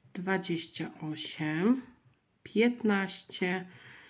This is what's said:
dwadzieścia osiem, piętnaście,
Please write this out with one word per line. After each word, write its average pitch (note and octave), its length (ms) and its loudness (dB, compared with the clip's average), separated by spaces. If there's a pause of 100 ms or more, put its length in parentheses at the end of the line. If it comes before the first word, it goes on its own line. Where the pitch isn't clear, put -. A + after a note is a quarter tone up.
(140)
dwadzieścia F3+ 760 -2 (100)
osiem, D#3+ 840 0 (600)
piętnaście, G3 1200 0 (440)